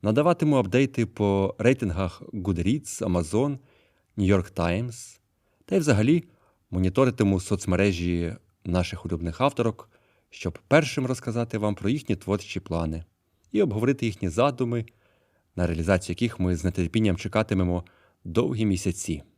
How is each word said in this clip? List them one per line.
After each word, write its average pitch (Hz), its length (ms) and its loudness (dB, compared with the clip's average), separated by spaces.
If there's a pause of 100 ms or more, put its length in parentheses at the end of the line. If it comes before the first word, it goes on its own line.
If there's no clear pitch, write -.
Надаватиму 147 540 2
апдейти 123 500 2
по 98 520 0
рейтингах 98 640 0 (100)
Goodreads, 98 680 -2
Amazon, 98 560 0 (580)
New 101 100 2
York 95 280 4
Times. 98 680 -4 (440)
Та 190 120 -2
й - 20 4
взагалі 143 460 4 (460)
моніторитиму 95 680 2
соцмережі 90 960 0 (280)
наших 87 420 -2
улюблених 85 340 -6
авторок, 127 500 -2 (400)
щоб - 280 -8 (100)
першим 143 380 2
розказати 117 520 -4
вам 104 160 0
про 101 160 -2
їхні 127 260 -2
творчі 95 440 -4
плани 82 440 -4 (480)
і 208 100 2
обговорити 120 440 0
їхні 98 220 -4
задуми, 120 580 0 (720)
на 90 100 0
реалізацію 85 480 0
яких 113 260 -4
ми 90 160 2
з 85 140 -2
нетерпінням 95 460 0
чекатимемо 90 680 0 (400)
довгі 113 420 0
місяці. 87 560 -2 (160)